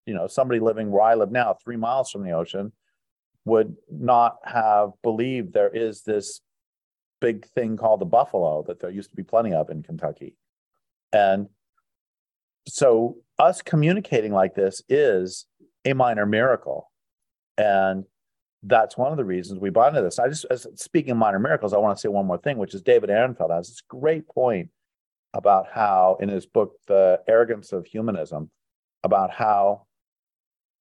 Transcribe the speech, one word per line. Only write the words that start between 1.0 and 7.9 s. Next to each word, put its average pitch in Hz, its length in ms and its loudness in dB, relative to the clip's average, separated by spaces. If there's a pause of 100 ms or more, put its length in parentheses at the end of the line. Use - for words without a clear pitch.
I 113 140 4
live 101 160 0
now, 117 240 0
three 120 200 -12
miles 120 360 -4
from 101 120 -10
the 87 100 -6
ocean, 95 380 -6 (760)
would 110 300 2 (140)
not 123 540 2
have 107 480 0 (100)
believed 117 520 -4
there 101 220 2
is 113 280 -6
this 104 380 -6 (760)
big 113 280 -2
thing 113 300 -4
called 110 220 2